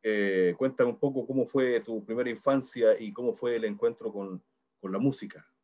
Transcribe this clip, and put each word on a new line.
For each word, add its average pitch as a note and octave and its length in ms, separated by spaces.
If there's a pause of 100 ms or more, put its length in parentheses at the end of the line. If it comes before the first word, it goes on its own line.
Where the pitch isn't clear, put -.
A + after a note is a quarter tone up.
eh, G2 540
cuéntame C3 320
un A2+ 100
poco C3+ 260
cómo C3 200
fue B2+ 340
tu A2 240
primera A#2 260
infancia A#2+ 720
y G#2+ 140
cómo A#2+ 200
fue A#2+ 220
el A2+ 80
encuentro A2 480
con, G2 320 (380)
con F#2+ 100
la G2 80
música. A2 480 (160)